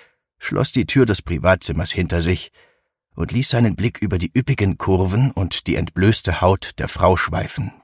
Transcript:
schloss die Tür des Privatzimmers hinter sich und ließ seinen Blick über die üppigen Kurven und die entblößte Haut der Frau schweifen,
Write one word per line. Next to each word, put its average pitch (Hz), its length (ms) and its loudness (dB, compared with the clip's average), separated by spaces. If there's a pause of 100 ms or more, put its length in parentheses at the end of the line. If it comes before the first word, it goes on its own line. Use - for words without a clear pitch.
(360)
schloss - 340 -2
die 113 140 0
Tür 127 220 4
des 98 160 0
Privatzimmers 85 680 0
hinter 87 300 0
sich 87 300 -2 (640)
und - 160 -4
ließ 123 180 0
seinen 120 260 2
Blick 101 220 -4
über 92 220 -2
die 87 180 -4
üppigen 104 400 0
Kurven 98 540 2
und - 340 -6
die - 100 0
entblößte 92 640 0
Haut 95 380 0
der - 120 -6
Frau 90 280 2
schweifen, - 560 -4 (100)